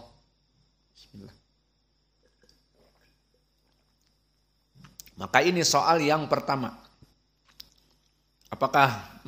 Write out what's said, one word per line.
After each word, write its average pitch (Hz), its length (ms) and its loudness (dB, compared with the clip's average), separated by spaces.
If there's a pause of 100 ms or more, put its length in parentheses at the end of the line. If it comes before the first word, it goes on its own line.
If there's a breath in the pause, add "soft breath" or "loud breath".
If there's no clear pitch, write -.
(920)
Bismillah. 98 440 -20 (3750)
Maka 98 240 2
ini 175 240 2
soal 147 400 2
yang 147 240 0
pertama. 135 560 -4 (1600)
Apakah 131 800 0